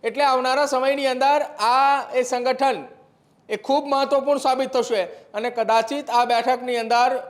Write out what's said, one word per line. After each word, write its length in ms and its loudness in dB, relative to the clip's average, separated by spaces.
એટલે 200 -2
આવનારા 420 2
સમયની 420 0
અંદર 340 2
આ 440 2
એ 100 2
સંગઠન 600 0
એ 60 -4
ખૂબ 320 -2
મહત્વપૂર્ણ 500 0
સાબિત 320 0
થશે 340 0
અને 160 -4
કદાચિત 600 0
આ 160 2
બેઠકની 520 0
અંદર 520 0